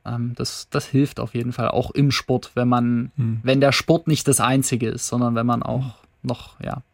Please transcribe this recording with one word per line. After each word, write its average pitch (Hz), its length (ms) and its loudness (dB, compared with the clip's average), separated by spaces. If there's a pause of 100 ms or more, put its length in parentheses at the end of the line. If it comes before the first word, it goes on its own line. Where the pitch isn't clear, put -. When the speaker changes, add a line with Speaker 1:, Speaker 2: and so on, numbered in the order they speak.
Speaker 1:
Ähm, 120 320 -6
das, - 320 -8
das - 160 -2
hilft 135 360 0
auf 117 140 -8
jeden 120 180 -4
Fall 120 160 -2
auch - 240 0
im 139 180 2
Sport, - 440 -2
wenn 123 140 2
man, 120 480 2
Speaker 2:
Mhm. 113 280 -2
Speaker 1:
wenn 135 180 4
der 139 100 6
Sport - 360 2
nicht 151 200 0
das 135 120 2
Einzige 123 480 0
ist, - 180 -6
sondern 120 300 0
wenn 117 100 0
man 120 160 0
auch 120 180 -4
Speaker 2:
Mhm. 131 120 -6 (320)
Speaker 1:
noch, - 360 -8
ja, - 220 -8 (120)